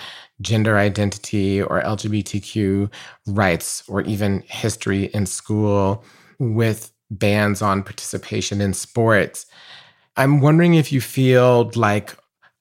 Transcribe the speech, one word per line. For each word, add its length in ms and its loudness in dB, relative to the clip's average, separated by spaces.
gender 360 0
identity 840 0
or 200 -2
L 160 -4
G 120 -8
B 140 -2
T 180 -8
Q 500 -2
rights 640 -2
or 140 -4
even 440 -2
history 600 -4
in 200 -4
school, 800 -2
with 540 -2
bans 500 0
on 220 0
participation 800 -8
in 120 0
sports, 720 0
I'm 240 4
wondering 340 6
if 160 2
you 100 0
feel 760 4
like, 420 0